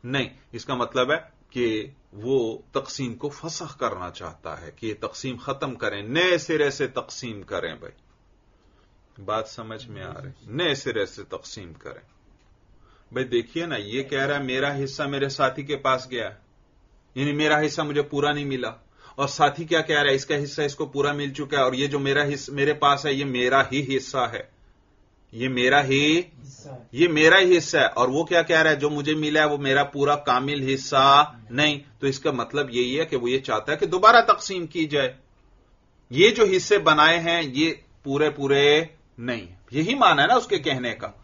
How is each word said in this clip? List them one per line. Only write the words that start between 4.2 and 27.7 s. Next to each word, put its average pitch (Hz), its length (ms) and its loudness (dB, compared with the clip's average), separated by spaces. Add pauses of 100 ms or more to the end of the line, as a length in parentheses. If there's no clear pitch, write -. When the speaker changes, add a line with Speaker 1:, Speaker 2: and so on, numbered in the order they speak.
Speaker 1:
ہے 82 160 -16
کہ 113 100 -12
یہ 107 140 -6
تقسیم 123 360 -10
ختم 135 380 -8
کریں، 104 280 -8
نئے 170 360 0
سرے 151 320 0
سے 135 160 -4
تقسیم 113 560 -10
کریں۔ 87 320 -8
بھائی - 320 -20 (1160)
بات 107 240 -6
سمجھ 117 400 -16
میں 101 140 -16
آ 90 100 -14
رہی؟ 131 180 -16 (160)
نئے 143 280 -4
سرے 110 320 -4
سے - 180 -16
تقسیم - 480 -14
کریں۔ - 460 -20 (960)
بھئی 127 100 -2
دیکھیے 120 420 -2
نا، 147 100 -6
یہ 107 260 -6
کہہ 135 200 -4
رہا 143 160 -2
ہے 143 40 -4
میرا 139 420 -2
حصہ 135 180 -8
میرے 139 260 -2
ساتھی 139 340 -2
کے 143 140 -6
پاس 131 340 -2
گیا، 113 200 -6 (840)
یعنی 143 180 -2
میرا 151 340 2
حصہ 147 160 -4
مجھے 147 200 -2
پورا 147 300 -2
نہیں 147 120 -4
ملا، 123 260 -6 (440)
اور 139 140 -2
ساتھی 156 360 0
کیا 160 160 2
کہہ 156 180 0
رہا 147 120 4
ہے، 135 40 4
اس 135 120 -2
کا 147 180 -2
حصہ 143 180 -6
اس 143 120 -2
کو 156 120 -6
پورا 139 260 -2
مل 143 200 -6
چکا 143 260 -4
ہے، 131 40 4
اور 131 100 2
یہ 131 140 -2
جو 143 120 -2
میرا 143 360 0
حصہ، - 160 -12
میرے 143 240 0
پاس 143 320 2
ہے، 143 60 0
یہ 139 120 -2
میرا 127 380 2 (100)
ہی 135 240 -2
حصہ 127 360 -2
ہے، - 260 -14 (720)
یہ 117 160 -4
میرا 131 360 4
ہی، 147 380 2 (200)
Speaker 2:
حصہ - 260 -20
ہے۔ - 240 -18
Speaker 1:
یہ 165 160 2
میرا 160 300 6
ہی 180 200 6
حصہ - 180 -2